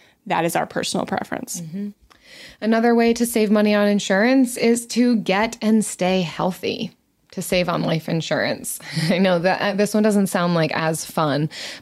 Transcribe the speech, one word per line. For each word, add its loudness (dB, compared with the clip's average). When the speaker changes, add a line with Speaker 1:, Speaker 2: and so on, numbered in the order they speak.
Speaker 1:
that -2
is -4
our -2
personal -4
preference. -8
Speaker 2:
Mm-hmm. -10
Another 2
way 4
to -2
save 0
money 4
on 2
insurance 2
is 0
to 2
get -2
and 2
stay -2
healthy, -6
to -8
save 0
on -2
life -2
insurance. -4
<laughs> -2
I 6
know 4
that, 2
uh, 0
this 2
one 4
doesn't 4
sound 2
like 2
as -2
fun, 0